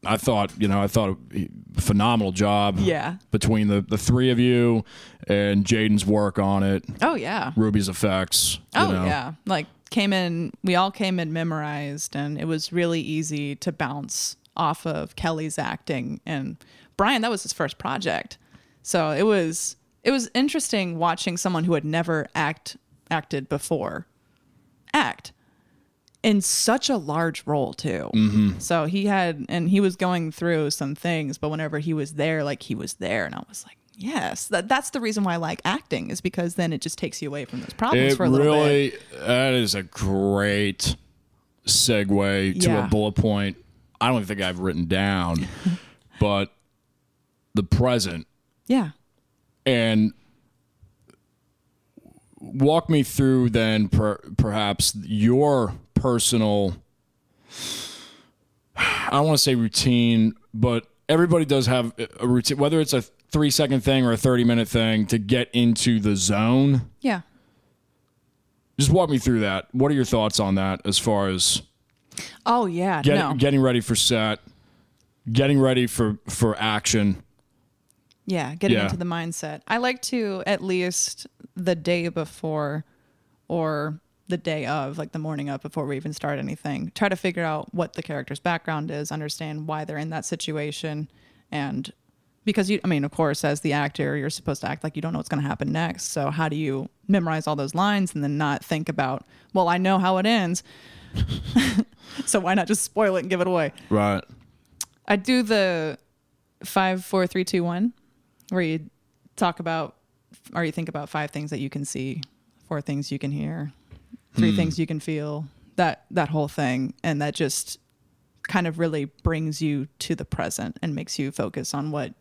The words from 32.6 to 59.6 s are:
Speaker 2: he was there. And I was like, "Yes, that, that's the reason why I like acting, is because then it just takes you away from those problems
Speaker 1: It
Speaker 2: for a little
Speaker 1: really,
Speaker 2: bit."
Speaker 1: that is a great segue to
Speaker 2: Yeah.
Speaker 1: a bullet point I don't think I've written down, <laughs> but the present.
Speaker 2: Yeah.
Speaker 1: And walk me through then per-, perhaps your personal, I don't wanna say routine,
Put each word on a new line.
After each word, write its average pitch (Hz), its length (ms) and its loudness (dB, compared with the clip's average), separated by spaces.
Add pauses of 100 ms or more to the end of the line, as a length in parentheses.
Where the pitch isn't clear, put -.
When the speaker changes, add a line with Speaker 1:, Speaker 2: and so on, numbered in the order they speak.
Speaker 2:
he - 120 -6
was - 200 -8
there. 92 300 -4
And 67 100 -8
I - 140 -10
was - 180 -16
like, - 120 -20 (180)
"Yes, 233 520 -6
that, 185 200 -2
that's 269 220 0
the 277 100 -6
reason 214 240 -2
why 180 80 0
I 170 40 -2
like 165 280 -4
acting, - 460 -4
is 180 100 -8
because 175 360 -4
then 165 180 -2
it 139 80 -6
just - 160 -10
takes - 240 -8
you 147 60 -6
away 143 180 -8
from - 160 -10
those - 100 -14
problems 135 400 2
Speaker 1:
It - 40 4
Speaker 2:
for 185 100 0
a - 20 4
little 135 260 6
Speaker 1:
really, 143 360 4
Speaker 2:
bit." - 100 -16 (260)
Speaker 1:
that 127 280 2
is 110 200 2
a 98 80 -4
great 98 1120 0 (720)
segue 98 920 2
to - 80 4
Speaker 2:
Yeah. 104 160 2
Speaker 1:
a 95 40 -6
bullet 107 240 2
point 101 440 0 (440)
I 117 80 2
don't 120 160 0
think 98 180 -4
I've 90 160 -2
written 87 300 -2
down, 92 580 0 (360)
<laughs> - 380 -12
but 101 320 2 (1000)
the 107 80 2
present. 98 640 2 (400)
Speaker 2:
Yeah. 233 240 2 (760)
Speaker 1:
And 113 480 4 (2250)
walk 151 500 2
me 147 120 6
through 131 480 4
then 107 380 4
per-, 107 300 2 (180)
perhaps 104 680 0
your 120 720 4 (200)
personal, 107 800 2 (2000)
I - 360 -2
don't 143 140 4
wanna 151 120 4
say 135 160 4
routine, 117 800 4 (180)